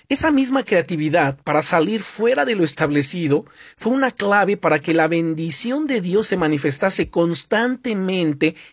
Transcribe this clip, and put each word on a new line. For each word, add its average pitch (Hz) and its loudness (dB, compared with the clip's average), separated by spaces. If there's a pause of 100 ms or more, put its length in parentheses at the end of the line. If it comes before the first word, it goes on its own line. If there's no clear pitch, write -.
Esa 294 2
misma 269 0
creatividad 156 0
para 151 0
salir 180 2
fuera 247 0
de 240 0
lo 180 2
establecido 147 0 (320)
fue 226 -2
una 262 0
clave 202 0
para 156 2
que 165 -2
la 160 2
bendición 165 -2
de 262 -2
Dios 180 0
se 196 0
manifestase 160 0
constantemente 185 -2 (160)